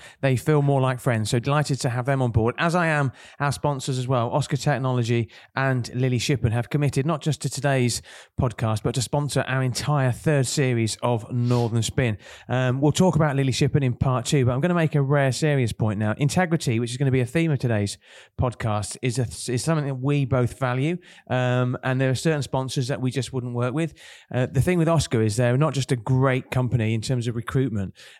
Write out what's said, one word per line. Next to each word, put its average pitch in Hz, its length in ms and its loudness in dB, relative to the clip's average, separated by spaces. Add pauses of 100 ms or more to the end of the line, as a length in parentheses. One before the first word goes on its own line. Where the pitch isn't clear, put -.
(200)
they 131 160 2
feel 147 260 2
more 143 200 2
like 131 180 0
friends. 110 300 0
So 127 100 2
delighted 139 400 0
to 139 100 -2
have 123 160 -4
them 135 160 0
on 123 100 0
board, 113 260 2
as 165 180 0
I 170 120 2
am 147 260 0 (260)
our 143 140 0
sponsors 139 440 -2
as 127 120 -4
well. 120 200 2
Oscar 143 280 0
Technology 123 720 0 (260)
and 131 400 0
Lily 127 240 0
Shippen 120 320 0
have 120 180 -2
committed 139 360 0
not 156 160 -2
just - 220 -2
to 143 60 -4
today's 127 520 0 (360)
podcast, 110 460 -2
but 131 120 0
to 135 60 -2
sponsor 143 460 -2
our 131 160 0
entire 131 480 0
third 143 360 0
series 120 540 0
of 117 300 0
Northern 120 500 2
Spin. 110 360 0 (320)
Um, 127 320 0
we'll 147 100 4
talk 185 240 4
about 151 220 2
Lily 135 160 2
Shippen 143 300 2
in 123 100 2
part 127 320 0
two, 135 200 2
but 117 60 4
I'm 123 80 0
gonna 175 140 0
make 160 220 2
a 143 60 2
rare 139 300 2
serious 135 400 0
point 110 260 -2
now. 107 200 0
Integrity, 147 640 0
which 120 100 -4
is 123 60 -8
gonna 135 120 0
be 127 120 2
a 120 40 0
theme 165 260 0
of 135 80 0
today's 107 380 0 (400)
podcast, 107 640 -2
is 123 160 -2
a, 131 60 0 (260)
is 120 140 -2
something 156 220 0
that 139 100 -4
we 139 300 0
both 123 340 0
value, 135 380 -2 (320)
um, 123 560 0
and 131 160 0
there 131 80 2
are 131 60 0
certain 151 260 0
sponsors 131 460 -4
that 135 120 -4
we 127 120 -2
just 123 200 -4
wouldn't 123 220 -6
work 120 220 -2
with. 160 180 -2 (400)
Uh, 127 140 0
the - 120 -2
thing 175 200 2
with 160 100 2
Oscar 139 320 2
is 107 140 2
they're 120 200 2
not 147 160 2
just 127 200 -2
a 135 40 0
great 131 540 0
company 117 460 0
in 110 60 -2
terms 120 260 -2
of 117 80 -2
recruitment, 110 580 -2 (260)